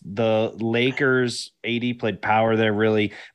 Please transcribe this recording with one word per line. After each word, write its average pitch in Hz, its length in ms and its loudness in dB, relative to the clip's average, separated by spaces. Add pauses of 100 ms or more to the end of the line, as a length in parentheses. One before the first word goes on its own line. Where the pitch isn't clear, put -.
the 110 500 0
Lakers. 123 960 0 (140)
A 117 140 -2
D 120 140 -2
played 110 280 -4
power 113 340 2
there, 110 160 2
really. 107 400 2 (240)